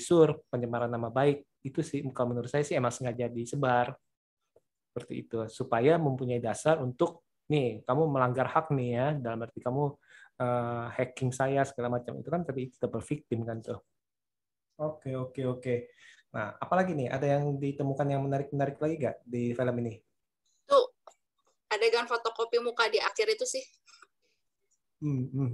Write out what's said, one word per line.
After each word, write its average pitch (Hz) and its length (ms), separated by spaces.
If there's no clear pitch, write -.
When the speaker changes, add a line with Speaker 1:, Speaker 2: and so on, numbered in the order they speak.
Speaker 1:
Sur 156 480
pencemaran 120 400
nama 117 200
baik. 143 360
Itu 139 240
sih, 139 240
kalau 120 240
menurut 120 160
saya 147 120
sih 147 120
emang 123 200
sengaja 123 320
disebar. 123 680
Seperti - 240
itu. 117 120
Supaya 127 440
mempunyai 131 480
dasar 151 400
untuk, 127 440
"Nih, 123 360
kamu 147 200
melanggar 127 440
hak 156 200
nih 127 180
ya, 131 160
dalam 117 320
arti - 160
kamu, 139 320
eh, 120 520
hacking 127 360
saya," 135 360
segala 120 320
macam. 123 200
Itu 131 120
kan 170 160
tadi 131 240
double 117 200
victim 123 440
kan 113 160
tuh. 117 160
Oke, 151 360
oke, 131 320
oke. 123 280
Nah, 107 240
apalagi 180 360
nih? 123 160
Ada 139 160
yang 143 200
ditemukan 139 520
yang 139 160
menarik-menarik 139 520
lagi 156 160
nggak 131 220
di 120 280
film 123 280
ini? 113 160
Speaker 2:
Tuh, 554 240
adegan 226 320
fotokopi 233 560
muka 233 240
di 214 160
akhir 208 240
itu 214 160
sih. 262 220
Speaker 1:
Hmm, 131 320
hmm, 135 180